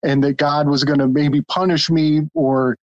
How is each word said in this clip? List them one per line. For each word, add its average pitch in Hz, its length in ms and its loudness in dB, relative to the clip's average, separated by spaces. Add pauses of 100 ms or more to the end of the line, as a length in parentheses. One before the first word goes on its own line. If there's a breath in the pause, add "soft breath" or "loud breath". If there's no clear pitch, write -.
and 139 220 0
that 143 140 0
God 147 300 0
was 143 180 0
gonna 139 220 2
maybe 147 360 0
punish 180 480 -2
me 156 300 2 (120)
or 131 520 0